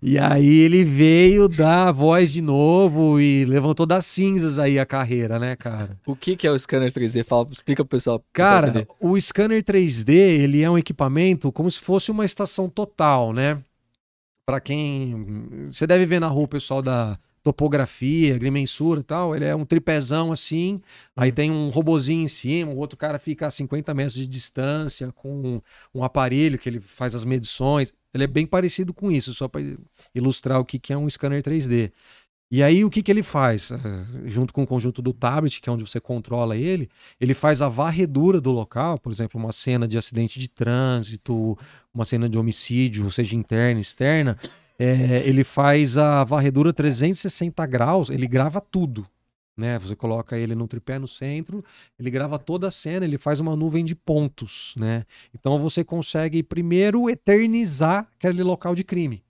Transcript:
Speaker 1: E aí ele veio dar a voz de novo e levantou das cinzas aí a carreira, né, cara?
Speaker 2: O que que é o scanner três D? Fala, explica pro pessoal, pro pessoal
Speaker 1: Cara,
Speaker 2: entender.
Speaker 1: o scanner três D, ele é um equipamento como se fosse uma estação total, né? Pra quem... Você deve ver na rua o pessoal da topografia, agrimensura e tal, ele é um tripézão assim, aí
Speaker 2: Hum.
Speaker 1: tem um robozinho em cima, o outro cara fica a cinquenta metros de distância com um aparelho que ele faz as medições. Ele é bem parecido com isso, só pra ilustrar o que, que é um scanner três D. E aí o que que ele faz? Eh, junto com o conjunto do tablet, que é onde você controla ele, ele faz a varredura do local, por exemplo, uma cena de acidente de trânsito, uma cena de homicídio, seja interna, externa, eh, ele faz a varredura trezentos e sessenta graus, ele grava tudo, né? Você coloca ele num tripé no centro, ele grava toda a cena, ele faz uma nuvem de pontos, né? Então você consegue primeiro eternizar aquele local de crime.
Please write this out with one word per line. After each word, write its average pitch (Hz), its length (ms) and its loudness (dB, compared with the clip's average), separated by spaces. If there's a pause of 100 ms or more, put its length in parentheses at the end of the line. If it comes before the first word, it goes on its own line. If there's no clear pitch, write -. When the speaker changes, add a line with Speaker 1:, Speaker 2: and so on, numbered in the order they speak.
Speaker 1:
E 135 160 2
aí 143 300 4 (120)
ele 170 240 8
veio 170 640 6
dar 170 420 4
a - 20 2
voz 160 420 4
de 165 80 -2
novo 156 800 4
e 139 260 4
levantou 143 400 2
das 170 200 0
cinzas 185 540 0
aí 139 200 2
a 135 60 0
carreira, 120 540 -2
né, 123 160 -4
cara? 107 500 -8
Speaker 2:
O 139 100 -6
que 180 200 -4
que 175 120 -2
é 151 40 4
o 139 60 2
scanner 131 340 -2
três 117 220 -4
D? 117 100 0
Fala, 120 280 0
explica 139 340 -4
pro 135 120 -4
pessoal, 120 220 -2
pro - 140 -18
pessoal 180 180 2
Speaker 1:
Cara, 165 180 6
Speaker 2:
entender. 113 180 -2 (120)
Speaker 1:
o 185 200 2
scanner 220 440 0
três 170 400 0
D, 123 100 4
ele 151 500 6
é 160 60 4
um 175 80 4
equipamento 156 760 0
como 170 180 -2
se - 100 -6
fosse 196 320 0
uma 214 140 0
estação 185 440 -2
total, 143 640 0
né? 143 260 0 (880)
Pra 131 140 -4
quem... 135 1120 -6
Você 202 140 -4
deve 180 200 6
ver 175 140 2
na 165 80 -2
rua 147 180 0
o - 20 -8
pessoal 135 340 -4
da 120 360 -2 (260)
topografia, 143 920 2
agrimensura 139 640 -2
e 135 40 -8
tal, 165 320 -4
ele 147 100 -4
é 151 100 0
um 156 100 -4
tripézão 160 680 0
assim, 175 480 -4 (360)
aí 127 160 2
Speaker 2:
Hum. - 20 -4
Speaker 1:
tem 147 180 0
um 151 180 0
robozinho 160 540 0
em 156 40 -2
cima, 151 440 -4
o 131 60 -8
outro 143 180 -10
cara 151 220 -6
fica 151 300 -6
a 139 40 -6
cinquenta 147 440 -6
metros 135 180 -2
de 131 140 -8
distância 131 840 -6
com 135 480 -8 (340)
um 127 100 -6
aparelho 135 560 0
que - 100 -8
ele 117 100 -8
faz 120 360 -8
as 113 100 -8
medições. 131 680 -2 (220)
Ele 135 120 0
é - 20 -2
bem 147 180 -2
parecido 185 480 -2
com 196 180 -4
isso, 131 220 -2
só 131 140 -8
pra - 120 -10 (540)
ilustrar 131 460 0
o 127 60 -2
que, 131 120 -10
que 139 160 -8
é 139 40 -4
um 147 120 -2
scanner 143 320 -4
três 143 260 -2
D. 117 240 0 (600)
E 123 100 2
aí 180 240 6
o 208 60 0
que 214 100 -2
que 196 80 -4
ele 208 140 4
faz? 120 480 -2
Eh, 120 60 -10 (480)
junto 120 280 -2
com 143 80 -2
o 131 60 -2
conjunto 123 340 -4
do 123 120 -2
tablet, 139 480 -2
que - 80 -8
é - 20 -2
onde 110 160 -6
você - 120 -8
controla 120 560 -4
ele, 156 340 -4 (300)
ele 127 140 2
faz 151 280 2
a 143 80 0
varredura 160 680 0
do 131 120 -2
local, 127 480 -4
por 120 120 -10
exemplo, 113 280 -6
uma 110 140 -6
cena 123 340 -2
de 110 100 -2
acidente 117 420 -4
de 127 100 -8
trânsito, 117 1080 -2 (360)
uma 113 120 -4
cena 117 240 -2
de 110 80 -2
homicídio, 113 720 -2
seja 110 280 -2
interna, 113 420 0
externa, 127 580 -2 (400)
eh, 127 480 2
ele 135 200 4
faz 143 520 2
a 147 280 4
varredura 143 480 2
trezentos 147 460 0
e - 20 -6
sessenta 170 440 -6
graus, 131 440 0
ele 127 180 -2
grava 131 320 0
tudo, 135 480 -4 (480)
né? 117 240 -4
Você 92 160 -10
coloca 117 420 -6
ele 117 180 -4
num 117 120 -6
tripé 123 320 -10
no 135 80 -10
centro, 160 560 -10 (340)
ele 123 120 -6
grava 135 280 -4
toda 180 300 -6
a 180 40 -4
cena, 180 340 -6
ele 147 120 -2
faz 147 220 -2
uma 160 160 -2
nuvem 160 300 -2
de 160 100 -4
pontos, - 800 -4
né? 113 300 -4 (280)
Então 143 260 -2
você 160 260 -2
consegue 160 580 -4
primeiro 190 680 0
eternizar 208 960 2 (100)
aquele 180 260 0
local 175 320 -2
de 185 80 -4
crime. 151 460 -4